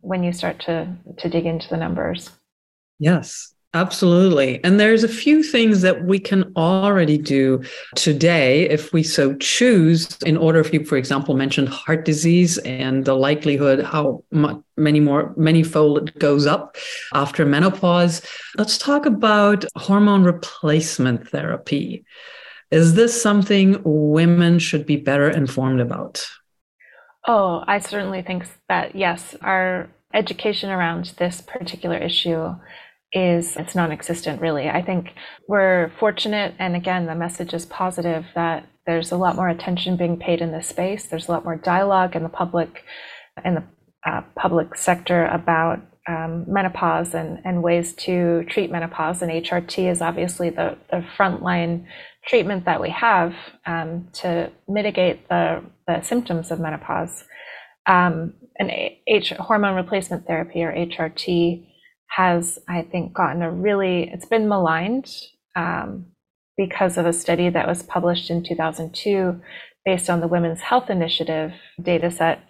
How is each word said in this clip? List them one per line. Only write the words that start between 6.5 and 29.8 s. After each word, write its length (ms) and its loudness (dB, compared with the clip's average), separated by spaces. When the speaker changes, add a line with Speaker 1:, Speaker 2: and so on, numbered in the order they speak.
Speaker 2:
already 640 4
do 440 2
today, 760 4
if 240 -2
we 80 4
so 320 2
choose, 880 4
in 160 2
order, 220 4
if 120 0
you, 100 2
for 140 -2
example, 380 0
mentioned 340 0
heart 380 -2
disease 520 4
and 460 -2
the 100 4
likelihood 680 2
how 460 -2
mu-, 320 0
many 200 4
more, 380 2
many 260 4
fold 460 2
it 100 -16
goes 280 4
up 300 -2
after 320 0
menopause. 800 4
Let's 220 0
talk 260 0
about 640 4
hormone 480 4
replacement 1040 0
therapy. 800 -6
Is 240 6
this 260 4
something 640 4
women 720 4
should 280 -2
be 100 2
better 320 2
informed 540 0
about? 440 -6
Speaker 1:
Oh, 380 2
I 140 0
certainly 420 -6
think 240 -6
that, 260 -2
yes, 460 -4
our 480 -2